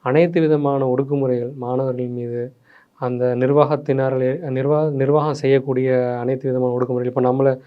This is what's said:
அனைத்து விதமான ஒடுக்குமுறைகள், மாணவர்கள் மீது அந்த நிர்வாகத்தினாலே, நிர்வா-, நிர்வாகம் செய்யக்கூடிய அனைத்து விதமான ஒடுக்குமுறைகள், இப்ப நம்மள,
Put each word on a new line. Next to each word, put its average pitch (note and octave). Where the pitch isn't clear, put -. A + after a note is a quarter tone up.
அனைத்து E3+
விதமான C#3+
ஒடுக்குமுறைகள், C3+
மாணவர்கள் B2+
மீது A#2+
அந்த B2
நிர்வாகத்தினாலே, C3+
நிர்வா-, D3
நிர்வாகம் C#3+
செய்யக்கூடிய C3
அனைத்து C3
விதமான B2+
ஒடுக்குமுறைகள், B2
இப்ப B2+
நம்மள, C3